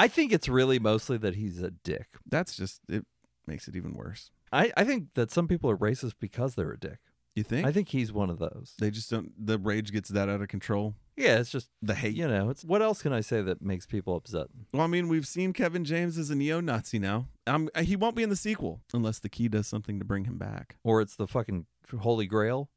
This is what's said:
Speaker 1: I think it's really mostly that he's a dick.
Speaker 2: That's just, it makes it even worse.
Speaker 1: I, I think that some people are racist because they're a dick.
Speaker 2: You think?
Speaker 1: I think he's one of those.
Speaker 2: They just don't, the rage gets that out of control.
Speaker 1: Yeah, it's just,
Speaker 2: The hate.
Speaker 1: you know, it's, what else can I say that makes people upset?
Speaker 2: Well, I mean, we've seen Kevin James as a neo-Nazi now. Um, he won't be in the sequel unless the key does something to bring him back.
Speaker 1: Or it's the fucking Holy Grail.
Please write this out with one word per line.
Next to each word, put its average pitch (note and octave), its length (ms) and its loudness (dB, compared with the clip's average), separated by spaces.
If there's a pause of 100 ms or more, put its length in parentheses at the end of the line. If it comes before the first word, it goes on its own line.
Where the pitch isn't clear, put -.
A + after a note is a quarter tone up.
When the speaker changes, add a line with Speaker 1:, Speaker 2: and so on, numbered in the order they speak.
Speaker 1:
I A#3 40 8
think D4 240 2
it's - 160 2
really C3 320 6
mostly A2 380 2
that G2+ 180 0
he's F#2 260 -4
a F2+ 80 -2
dick. - 380 -6 (200)
Speaker 2:
That's E3 280 -2
just, - 320 -8
it F#2 180 -4 (400)
makes - 220 -10
it - 80 -10
even F2 180 -8
worse. - 380 -12 (200)
Speaker 1:
I, A#3+ 240 4
I F3+ 60 6
think A#3 320 0
that A#2 160 0
some E3+ 160 2
people D#3+ 240 2
are G#2 60 4
racist G#2+ 420 0
because A#2+ 380 -4
they're C#2+ 160 -2
a A#1 60 -12
dick. - 200 -10 (380)
Speaker 2:
You G#2+ 80 0
think? B2+ 220 0
Speaker 1:
I C#3 40 4
think F3+ 200 0
he's A#2+ 220 0
one G#2 180 2
of E2+ 100 -4
those. E2 400 -6
Speaker 2:
They G#2+ 100 2
just A2 200 -8
don't, A2+ 280 -4
the G#2+ 200 0
rage G#2 340 -2
gets G#2 160 -2
that G2 200 2
out G2+ 140 0
of G2+ 60 -4
control. G#2 480 -2 (200)
Speaker 1:
Yeah, F3+ 220 6
it's A#2+ 120 0
just, - 180 -6 (120)
Speaker 2:
The G#2+ 140 0
hate. A2+ 220 -2
Speaker 1:
you E3 120 0
know, G#2 220 2
it's, C#3 140 -8
what F#3+ 180 4
else A3 200 2
can C#3+ 100 0
I A#2+ 80 2
say A2 220 0
that F#2 200 -2
makes F#2 240 -4
people F#2+ 300 -2
upset? D#2 320 -4 (240)
Speaker 2:
Well, C#3+ 100 2
I E3 60 4
mean, F3 200 0
we've D#3+ 180 0
seen F#3 260 -2
Kevin F3 320 0
James E3+ 340 -2
as D3+ 120 -4
a D3 40 0
neo-Nazi C#3+ 640 0
now. G#2 300 -2 (180)
Um, D3+ 220 2 (140)
he F3+ 120 2
won't A3+ 220 0
be A#3 80 0
in G#3+ 60 0
the G3 60 2
sequel D#3 440 -4 (120)
unless A2+ 280 0
the - 80 -8
key A#2 200 0
does G#2+ 180 2
something G#2 320 -4
to F#2+ 60 -6
bring G2 200 -2
him A#2+ 140 -6
back. G2 440 -10
Speaker 1:
Or A2 180 6
it's G#2 160 -2
the G2+ 100 -2
fucking G2 400 -2 (340)
Holy A2+ 260 2
Grail. A2 500 0